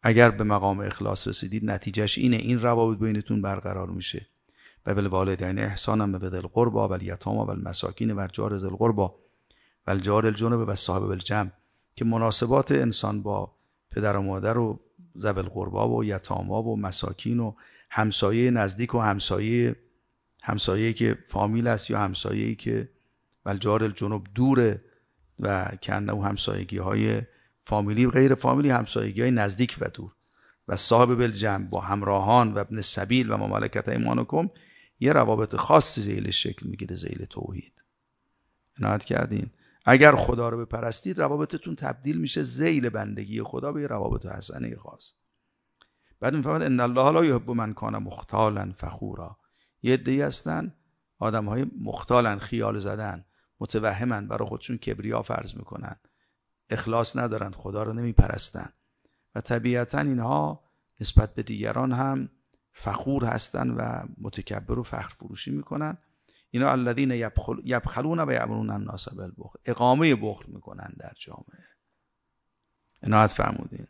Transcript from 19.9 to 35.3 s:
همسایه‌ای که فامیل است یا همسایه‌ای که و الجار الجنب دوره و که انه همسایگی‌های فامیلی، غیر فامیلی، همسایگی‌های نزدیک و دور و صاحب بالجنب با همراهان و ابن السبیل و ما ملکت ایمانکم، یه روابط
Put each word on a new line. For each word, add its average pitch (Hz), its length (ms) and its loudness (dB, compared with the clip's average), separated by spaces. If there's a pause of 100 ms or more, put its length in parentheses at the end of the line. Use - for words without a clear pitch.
همسایه‌ای 107 520 0
که 113 240 2 (100)
فامیل 107 380 0
است 113 240 0
یا 110 100 0
همسایه‌ای 104 540 -2
که 110 340 -4 (560)
و - 40 -6
الجار 104 360 2
الجنب 101 380 -4 (120)
دوره 120 500 4 (560)
و 95 400 0
که 101 140 -4
انه 101 280 -2
همسایگی‌های 101 1000 0 (440)
فامیلی، 107 400 2
غیر 131 280 6
فامیلی، 131 360 2
همسایگی‌های 113 600 0
نزدیک 107 500 0
و - 80 -2
دور - 240 -12 (560)
و 95 80 -2
صاحب 120 380 6
بالجنب 104 560 0
با 95 100 -4
همراهان 101 720 2
و 101 60 -2
ابن 101 180 -4
السبیل 107 540 0
و 107 60 0
ما 104 100 0
ملکت - 420 -2
ایمانکم، 120 600 0 (500)
یه 135 120 4
روابط 110 440 4